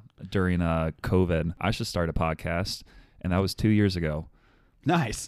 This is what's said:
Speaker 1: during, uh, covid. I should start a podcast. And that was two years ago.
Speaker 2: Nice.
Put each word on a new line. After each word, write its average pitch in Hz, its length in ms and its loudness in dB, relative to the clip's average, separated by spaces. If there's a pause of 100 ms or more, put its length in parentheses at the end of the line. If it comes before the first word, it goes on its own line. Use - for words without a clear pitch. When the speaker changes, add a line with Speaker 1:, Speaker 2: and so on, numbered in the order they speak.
(300)
Speaker 1:
during, 90 320 2
uh, 82 300 0 (100)
covid. 85 580 2
I 95 120 0
should 113 160 -4
start 85 220 -2
a 78 40 -6
podcast. 82 720 -2 (440)
And 90 60 0
that 90 60 4
was 98 140 0
two - 160 2
years 104 280 4
ago. 78 300 -4 (580)
Speaker 2:
Nice. 147 420 0